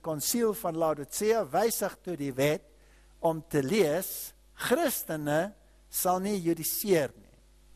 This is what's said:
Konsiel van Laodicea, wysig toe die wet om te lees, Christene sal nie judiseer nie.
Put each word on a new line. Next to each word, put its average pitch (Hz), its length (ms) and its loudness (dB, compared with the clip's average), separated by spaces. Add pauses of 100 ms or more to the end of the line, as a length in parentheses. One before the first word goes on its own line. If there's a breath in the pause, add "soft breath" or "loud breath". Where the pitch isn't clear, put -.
Konsiel 202 540 0
van 170 220 -4
Laodicea, 165 680 0
wysig 190 580 0
toe 175 140 -8
die 139 160 -4
wet 143 300 2 (580 soft breath)
om 160 280 0
te 147 140 2
lees, 170 720 0 (220)
Christene 180 1000 0 (340 soft breath)
sal 185 320 0
nie 202 200 -2
judiseer 165 760 0
nie. - 220 -20 (380)